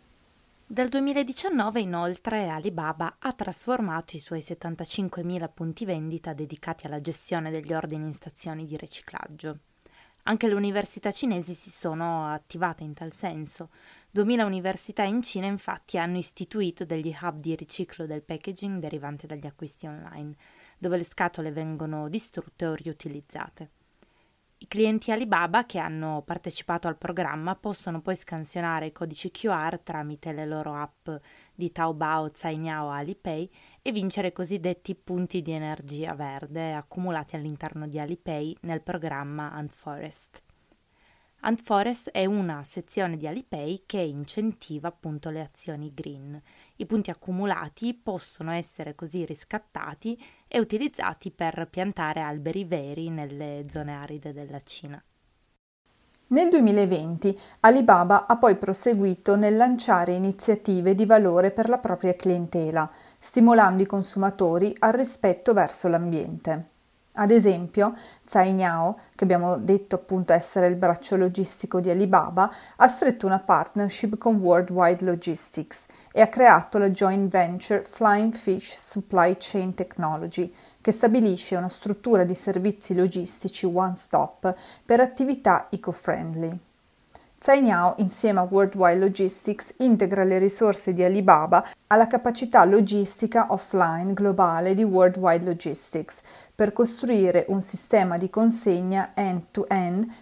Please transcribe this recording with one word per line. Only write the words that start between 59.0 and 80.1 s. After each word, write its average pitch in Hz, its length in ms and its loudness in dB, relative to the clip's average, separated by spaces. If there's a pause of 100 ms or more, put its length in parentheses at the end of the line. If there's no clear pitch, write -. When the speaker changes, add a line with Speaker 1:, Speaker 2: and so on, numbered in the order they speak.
Speaker 2:
nel 208 200 4
lanciare 226 580 4
iniziative 190 800 2
di 214 100 2
valore 190 460 6
per 220 160 0
la 240 100 2
propria 180 380 0
clientela, 165 720 0 (260)
stimolando 220 640 6
i 196 60 4
consumatori 196 920 0
al 226 120 4
rispetto 226 600 0
verso 185 340 2
l'ambiente. 165 840 -2 (500)
Ad 208 120 6
esempio, 202 640 4 (300)
Cainiao, 185 720 2 (200)
che - 80 2
abbiamo 180 320 2
detto 196 400 2
appunto 185 360 0
essere 175 360 4
il 180 80 2
braccio 175 400 0
logistico 185 640 0
di 180 100 0
Alibaba, 185 580 4 (280)
ha 233 100 8
stretto 240 400 2
una 190 140 2
partnership 202 760 0
con 220 200 2
Worldwide 180 680 4
Logistics 170 840 -4 (240)
e - 80 4
ha 220 80 10
creato 220 500 8
la 196 120 4
joint 196 380 2
venture 180 540 0
Flying 214 500 2
Fish - 460 -4
Supply 185 580 2
Chain 185 380 -4
Technology, 170 800 -6 (260)